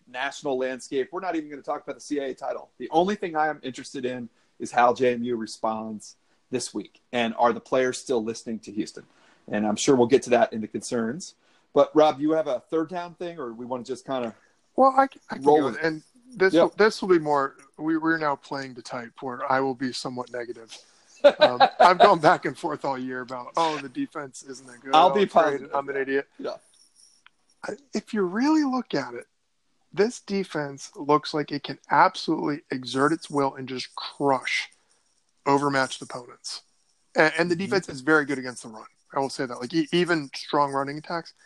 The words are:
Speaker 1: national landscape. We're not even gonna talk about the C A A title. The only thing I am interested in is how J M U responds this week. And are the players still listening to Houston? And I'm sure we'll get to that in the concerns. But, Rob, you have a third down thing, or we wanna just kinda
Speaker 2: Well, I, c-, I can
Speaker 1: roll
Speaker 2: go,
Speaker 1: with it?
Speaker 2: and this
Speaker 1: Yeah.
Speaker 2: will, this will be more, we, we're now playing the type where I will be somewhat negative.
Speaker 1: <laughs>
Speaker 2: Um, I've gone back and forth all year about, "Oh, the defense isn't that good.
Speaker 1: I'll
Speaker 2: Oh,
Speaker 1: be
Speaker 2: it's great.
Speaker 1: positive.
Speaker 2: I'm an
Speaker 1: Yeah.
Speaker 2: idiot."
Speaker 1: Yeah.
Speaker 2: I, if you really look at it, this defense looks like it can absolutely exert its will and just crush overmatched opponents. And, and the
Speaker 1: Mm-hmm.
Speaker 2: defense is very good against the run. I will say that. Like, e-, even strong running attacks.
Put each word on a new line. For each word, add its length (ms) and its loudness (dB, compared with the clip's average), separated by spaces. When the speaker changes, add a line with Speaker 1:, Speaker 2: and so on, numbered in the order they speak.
Speaker 1:
national 500 -6
landscape. 540 -4
We're 80 -8
not 160 -4
even 140 -8
gonna 120 -14
talk 200 -8
about 140 -12
the 40 -20
C 200 -6
A 100 -6
A 40 -10
title. 440 -10
The 120 -10
only 260 4
thing 200 -8
I 120 0
am 140 -6
interested 420 -10
in 240 -6
is 120 -10
how 240 4
J 200 2
M 100 -6
U 120 -2
responds 800 -8
this 240 -6
week. 260 -10
And 260 0
are 140 4
the 80 -4
players 380 0
still 240 -2
listening 380 -8
to 120 -16
Houston? 320 -8
And 200 -2
I'm 100 0
sure 180 4
we'll 120 6
get 180 4
to 60 -8
that 240 4
in 80 -6
the 60 -8
concerns. 640 -6
But, 200 4
Rob, 260 4
you 120 0
have 140 0
a 140 -4
third 180 -2
down 260 -10
thing, 240 -10
or 140 -10
we 140 -12
wanna 180 -6
just 220 -10
kinda 280 -6
Speaker 2:
Well, 200 6
I, 100 6
c-, 140 -16
I 60 -6
can 80 -10
Speaker 1:
roll 160 8
Speaker 2:
go, 60 0
Speaker 1:
with 100 -4
it? 80 -4
Speaker 2:
and 180 -2
this 180 4
Speaker 1:
Yeah. 80 8
Speaker 2:
will, 160 2
this 240 4
will 80 -4
be 80 8
more, 380 0
we, 200 -2
we're 200 0
now 180 0
playing 380 -12
the 80 -16
type 380 -10
where 300 -6
I 100 4
will 140 0
be 200 -4
somewhat 360 -8
negative. 520 -12
Speaker 1:
<laughs> 40 -20
Speaker 2:
Um, 180 4
I've 180 8
gone 200 8
back 260 4
and 140 -4
forth 260 -6
all 140 -2
year 240 -6
about, 340 -12
"Oh, 220 0
the 100 -10
defense 540 -8
isn't 240 -16
that 160 -20
good. 120 0
Speaker 1:
I'll 140 8
Speaker 2:
Oh, 60 2
Speaker 1:
be 80 2
Speaker 2:
it's 100 0
great. 120 6
Speaker 1:
positive. 300 -2
Speaker 2:
I'm 140 -2
an 60 -6
Speaker 1:
Yeah. 80 -2
Speaker 2:
idiot." 260 -2
Speaker 1:
Yeah. 180 -10
Speaker 2:
I, 60 -8
if 180 -6
you 120 -2
really 400 0
look 300 -4
at 200 -4
it, 120 -14
this 300 0
defense 720 -6
looks 380 2
like 180 -4
it 120 -6
can 160 -10
absolutely 720 2
exert 420 0
its 180 -6
will 240 0
and 120 -10
just 280 -10
crush 720 -2
overmatched 560 0
opponents. 600 -16
And, 220 4
and 120 2
the 40 2
Speaker 1:
Mm-hmm. 100 -2
Speaker 2:
defense 240 -2
is 120 -12
very 240 4
good 140 -4
against 240 -10
the 60 -16
run. 180 -16
I 80 -2
will 100 -2
say 160 -6
that. 140 -10
Like, 120 -8
e-, 200 0
even 420 0
strong 380 -2
running 260 -4
attacks. 340 -10